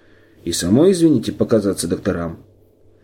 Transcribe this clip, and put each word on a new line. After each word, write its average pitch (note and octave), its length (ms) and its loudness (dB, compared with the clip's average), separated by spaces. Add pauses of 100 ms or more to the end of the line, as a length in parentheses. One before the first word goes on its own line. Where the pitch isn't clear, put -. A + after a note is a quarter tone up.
(440)
И E2+ 80 -6
самой, A#2+ 400 2
извините, D#3+ 400 2
показаться G2+ 560 -2
докторам». E2+ 500 -6 (680)